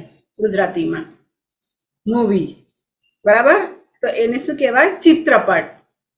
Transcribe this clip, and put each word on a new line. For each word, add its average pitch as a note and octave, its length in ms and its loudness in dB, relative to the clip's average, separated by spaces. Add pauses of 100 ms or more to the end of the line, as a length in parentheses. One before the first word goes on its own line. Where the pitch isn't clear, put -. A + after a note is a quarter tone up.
(400)
ગુજરાતીમાં, F#3 680 -4 (1000)
મૂવી. G#3 480 -2 (680)
બરાબર? C4 400 4 (360)
તો - 60 -4
એને A#3 320 -2
શું D4 180 -6
કહેવાય? C#4 380 0
ચિત્રપટ. A3+ 760 2 (480)